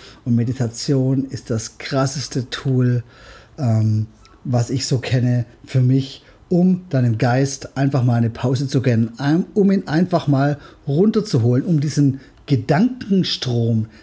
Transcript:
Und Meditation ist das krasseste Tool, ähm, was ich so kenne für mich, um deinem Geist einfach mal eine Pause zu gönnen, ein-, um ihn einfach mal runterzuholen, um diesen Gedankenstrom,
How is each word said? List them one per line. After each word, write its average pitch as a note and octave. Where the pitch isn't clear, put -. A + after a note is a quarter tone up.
Und A#2+
Meditation C3
ist -
das -
krasseste C3+
Tool, B2
ähm, A2
was A#2+
ich -
so C3
kenne B2
für C3
mich, C3
um F3+
deinem A#2+
Geist C3
einfach C3+
mal A#2
eine A#2
Pause B2+
zu C3+
gönnen, A2+
ein-, D3+
um G3+
ihn G3
einfach E3
mal C#3+
runterzuholen, C#3+
um E3
diesen C#3+
Gedankenstrom, B2+